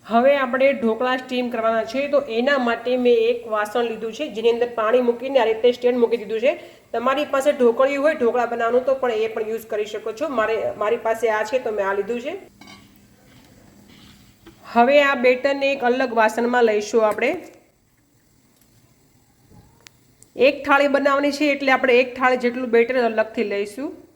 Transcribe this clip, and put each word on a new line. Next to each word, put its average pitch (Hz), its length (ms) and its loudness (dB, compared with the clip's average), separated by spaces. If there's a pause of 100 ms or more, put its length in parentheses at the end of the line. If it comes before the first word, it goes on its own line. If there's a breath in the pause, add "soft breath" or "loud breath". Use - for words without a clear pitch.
હવે 240 300 4
આપણે 262 380 2
ઢોકળા 247 480 -2
સ્ટીમ 247 320 -4
કરવાના 226 380 0
છે, 262 100 -2 (120)
તો 294 60 4 (180)
એના 269 300 2
માટે 233 240 -2 (140)
મેં 233 240 6
એક 233 240 -4
વાસણ 214 380 -2
લીધું 220 260 -8
છે, 302 80 -6 (100)
જેની 226 200 2
અંદર 233 140 -2 (100)
પાણી 233 280 2
મૂકીને 247 320 0
આ 226 120 4
રીતે 220 160 0 (100)
સ્ટેન્ડ 247 260 0
મૂકી 226 200 0
દીધું 214 200 -6
છે. 277 80 2 (420 loud breath)
તમારી 269 400 -2
પાસે 277 180 2
ઢોકળિયું 262 540 2
હોય 311 140 2
ઢોકળા 233 320 0
બનાવવાનું, 240 380 0
તો 262 120 0
પણ 226 240 -2
એ 220 100 -6
પણ 214 180 -4
યુઝ 220 180 -8
કરી 214 220 -4
શકો 220 260 -8
છો. 311 100 -4 (100)
મારે, 220 160 0 (280)
મારી 233 240 0
પાસે 226 180 -2 (120)
આ 214 120 -2
છે, 254 160 -2
તો 226 120 -4
મેં 196 100 -2
આ 196 140 -2
લીધું 233 240 -6
છે. 311 80 -8 (2500)
હવે 240 200 6 (120)
આ 277 180 0
બેટરને 277 480 2
એક 269 160 -4
અલગ 247 300 0
વાસણમાં 240 500 2
લઈશું 214 400 0
આપણે. 226 200 -2 (3000)
એક 277 200 4 (100)
થાળી 277 300 2
બનાવવાની 277 420 0
છે, 294 200 0
એટલે 269 180 2
આપણે 254 240 4
એક 247 180 0
થાળી 254 280 0
જેટલું 240 320 -4
બેટર 233 180 2 (140)
અલગથી 220 420 -2
લઈશું. 202 400 -6 (240)